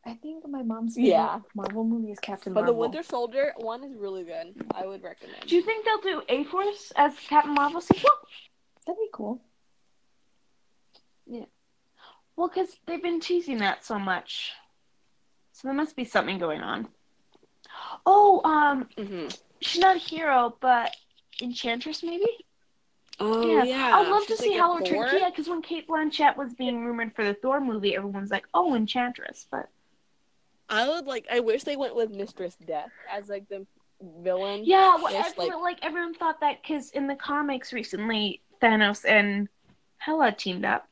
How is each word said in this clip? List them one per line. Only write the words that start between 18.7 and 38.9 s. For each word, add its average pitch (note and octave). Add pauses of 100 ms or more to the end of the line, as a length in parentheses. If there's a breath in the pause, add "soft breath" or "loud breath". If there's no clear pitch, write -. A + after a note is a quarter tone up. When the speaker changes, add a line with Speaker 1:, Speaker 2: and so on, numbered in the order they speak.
Speaker 2:
Mm-hmm. F#3+ (320)
Speaker 3:
she's -
not F#4
a E4
hero, C#4
but A#3+ (460)
Enchantress, B3
maybe? F4 (920)
Speaker 2:
Oh, A3+
Speaker 3:
Yeah. A3+
Speaker 2:
yeah. B3+
Speaker 3:
I'd G4+
love G4+
Speaker 2:
She's, G#4+
Speaker 3:
to B4
see A#4
Speaker 2:
like, F#4
Speaker 3:
how F4
Speaker 2:
a F4
Speaker 3:
it E4 (100)
returns. C4
Speaker 2:
Thor? F#4+
Speaker 3:
Yeah, F#4
'cause D#4
when E4+
Cate E4
Blanchett D#4
was C4
being B3
rumored A#3
for A3
the G3+
Thor C4
movie, A3
everyone's G3
like, G3
"Oh, E4+
Enchantress," B3
but - (1000)
Speaker 2:
I A3
would, D#4
like, B3
I A#3+
wish A#3
they D4
went C4+
with A3+
Mistress G3
Death E3 (200)
as, G3+
like, G3+
the G3 (340)
villain. F#3
Speaker 3:
Yeah, F#4+
well, D#4+
Speaker 2:
Ish, D4+
Speaker 3:
everyone, E4
Speaker 2:
like F4
Speaker 3:
like, -
everyone E4+
thought D#4+
that C#4+
'cause D4
in C#4
the C#4
comics C#4+
recently, G#3+ (180)
Thanos G#3+